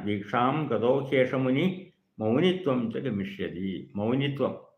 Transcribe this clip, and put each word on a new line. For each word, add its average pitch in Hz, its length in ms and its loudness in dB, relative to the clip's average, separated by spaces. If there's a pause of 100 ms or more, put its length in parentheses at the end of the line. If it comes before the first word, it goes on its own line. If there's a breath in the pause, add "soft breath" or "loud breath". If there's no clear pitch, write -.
"ദീക്ഷാം 117 540 0 (100)
ഗതോ 120 320 2
ഹ്യേഷ 135 360 2
മുനി 131 300 2 (540)
മൗനിത്വം 135 640 2 (100)
ച 113 80 -6
ഗമിഷ്യതി." 95 960 -4
മൗനിത്വം, 131 560 0 (260)